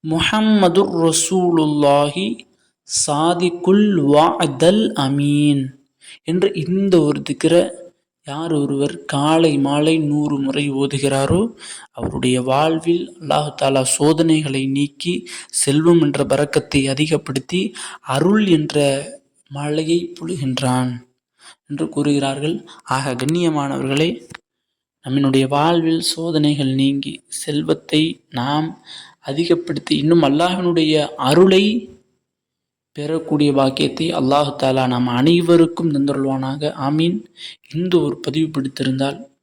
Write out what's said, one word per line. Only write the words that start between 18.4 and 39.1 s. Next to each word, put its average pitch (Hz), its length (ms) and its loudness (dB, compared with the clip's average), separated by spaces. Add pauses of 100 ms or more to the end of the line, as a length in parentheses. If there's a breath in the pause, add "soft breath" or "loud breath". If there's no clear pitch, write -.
என்ற 151 200 -2 (720)
மழையை 156 480 -2 (140)
பொழிகின்றான் 127 760 -2 (760 loud breath)
என்று 147 240 -6
கூறுகிறார்கள். 143 640 -2 (340 loud breath)
ஆக, 135 260 -2
கண்ணியமானவர்களே, 139 960 -2 (1000)
நம்மினுடைய 135 420 2
வாழ்வில் 165 580 0
சோதனைகள் 147 680 0
நீங்கி 139 380 0 (240)
செல்வத்தை 156 640 -2 (380)
நாம் 147 280 -2 (560 loud breath)
அதிகப்படுத்தி 160 720 -2
இன்னும் 160 300 4
அல்லாஹ்வினுடைய 170 680 0 (360)
அருளை 185 340 6 (1300)
பெறக்கூடிய 151 580 0
பாக்கியத்தை 156 600 0
அல்லாஹு 143 420 2
தாலா 131 320 0
நாம் 123 300 0
அனைவருக்கும் 165 760 4
தந்துருள்வானாக. 139 800 -2 (140)
ஆமீன். 165 320 0 (540 loud breath)
இந்த 180 260 -2
ஒரு 143 200 -2
பதிவு 156 300 -2
பிடித்திருந்தால் 135 680 -4 (240)